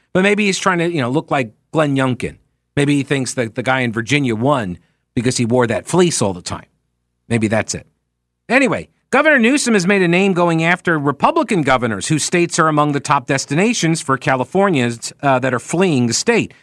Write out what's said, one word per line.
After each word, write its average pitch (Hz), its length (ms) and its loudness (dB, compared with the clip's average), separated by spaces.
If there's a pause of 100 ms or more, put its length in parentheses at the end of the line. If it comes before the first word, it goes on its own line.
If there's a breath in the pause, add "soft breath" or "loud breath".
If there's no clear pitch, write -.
(140)
But 180 80 2
maybe 202 240 2
he's 190 120 -2
trying 185 200 0
to, 170 120 -2
you 165 120 -2
know, 120 80 -2
look 151 200 -4
like 135 220 -2 (180)
Glenn 147 260 0
Youngkin. 127 420 -2 (380)
Maybe 143 200 2
he 135 60 0
thinks 131 320 -4
that 113 220 -4
the 123 60 -6
guy 131 180 0
in 120 120 -2
Virginia 117 420 -2
won 113 440 -2 (360)
because 123 220 -2
he 123 80 0
wore 120 220 2
that 104 200 -4
fleece 175 360 2
all 98 100 0
the 87 100 -12
time. - 240 -10 (600)
Maybe 113 180 0
that's 104 280 -2
it. - 120 -14 (640)
Anyway, 214 400 0 (220)
Governor 294 280 4
Newsom 240 360 2
has 180 120 2
made 202 140 2
a 180 80 2
name 190 240 2
going 165 320 2
after 170 340 0
Republican 220 600 0
governors 120 480 0
whose 151 160 0
states 175 340 0
are 160 100 2
among 147 240 0
the 139 80 -2
top 143 260 -2
destinations 160 760 -2
for 131 160 -2
Californians, 131 960 0 (100)
uh, 135 160 2
that 127 140 -2
are 123 60 -2
fleeing 160 480 0
the 113 80 -2
state 220 480 -2